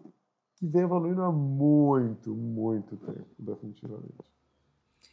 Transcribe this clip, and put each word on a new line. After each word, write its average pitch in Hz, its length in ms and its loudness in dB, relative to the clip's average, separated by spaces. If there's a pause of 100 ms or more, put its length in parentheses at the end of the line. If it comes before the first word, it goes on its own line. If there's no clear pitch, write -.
(580)
que 180 100 -6
vem 170 140 2
evoluindo 180 400 0
há 180 100 2
muito, 139 1040 2
muito 113 640 -4
tempo, - 300 -14 (120)
definitivamente. 104 760 -14 (1000)